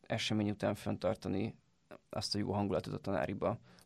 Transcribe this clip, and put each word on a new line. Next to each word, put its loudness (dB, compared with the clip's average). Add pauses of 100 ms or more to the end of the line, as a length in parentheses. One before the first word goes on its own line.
esemény 2
után 0
fenntartani -2 (560)
azt -4
a 2
jó 0
hangulatot 2
a -6
tanáriba, 0 (280)